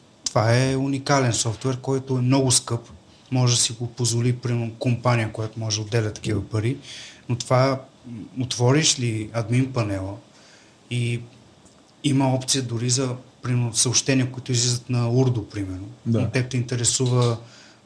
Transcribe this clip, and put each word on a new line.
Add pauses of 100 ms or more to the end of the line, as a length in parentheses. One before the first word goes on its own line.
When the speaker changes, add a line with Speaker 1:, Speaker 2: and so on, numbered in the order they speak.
(240)
Speaker 1:
Това
е
уникален
софтуер,
който
е
много
скъп. (420)
Може
да
си
го
позволи,
примерно,
компания,
която
може
да
отделя
такива
пари. (520)
Но
това, (260)
м, (180)
отвориш
ли
админ
панела (760)
и (840)
има
опция
дори
за, (280)
примерно,
съобщения,
които
излизат
на
урду,
примерно. (180)
Speaker 2:
Да.
Speaker 1:
Но
теб
те
интересува (480)